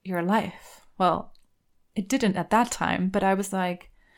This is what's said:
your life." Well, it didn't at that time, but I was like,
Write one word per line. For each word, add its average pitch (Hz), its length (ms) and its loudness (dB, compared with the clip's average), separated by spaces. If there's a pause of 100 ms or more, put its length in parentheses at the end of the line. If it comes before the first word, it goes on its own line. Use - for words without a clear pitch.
your 180 180 -2
life." - 640 -2 (100)
Well, 175 360 0 (600)
it 208 140 -4
didn't 220 300 0
at 175 140 -4
that 240 200 4
time, - 380 -2
but 196 120 0
I 190 120 4
was 196 180 -2
like, 180 400 -4 (260)